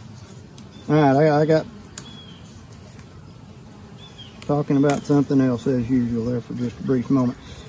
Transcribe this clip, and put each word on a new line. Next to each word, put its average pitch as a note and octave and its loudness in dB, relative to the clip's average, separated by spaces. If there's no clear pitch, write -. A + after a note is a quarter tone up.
All D3+ 2
right, C#3+ 6
I, D3+ 4
I D#3+ 4
got D#3 2
talking D3 0
about C#3+ 2
something C#3+ 2
else B2 0
as B2 0
usual A#2+ 0
there B2 -2
for - -10
just A#2+ -6
a - -10
brief C3 -2
moment. B2+ 0